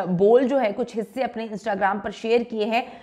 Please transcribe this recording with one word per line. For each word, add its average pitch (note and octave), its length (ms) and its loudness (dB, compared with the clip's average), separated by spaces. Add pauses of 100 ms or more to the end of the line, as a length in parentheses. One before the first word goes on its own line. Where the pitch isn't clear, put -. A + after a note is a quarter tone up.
बोल G#3 400 6
जो C#4 100 2
है, A3 140 0
कुछ A#3+ 240 -6
हिस्से A3+ 260 -6
अपने A3+ 260 -6
Instagram G3+ 540 -2
पर A3 80 -6
शेयर A3+ 320 0
किए A3 220 -4
हैं A#3 280 -2 (100)